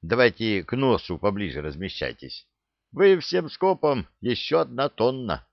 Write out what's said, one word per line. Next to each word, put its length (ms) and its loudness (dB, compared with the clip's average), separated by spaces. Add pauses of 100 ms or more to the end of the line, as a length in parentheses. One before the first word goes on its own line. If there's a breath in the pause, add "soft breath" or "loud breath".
Давайте 600 2
к 120 -4
носу 420 2
поближе 440 -2
размещайтесь. 840 -10 (440)
Вы 280 6
всем 300 -4
скопом 580 0 (140)
еще 380 0
одна 300 -2
тонна 640 -2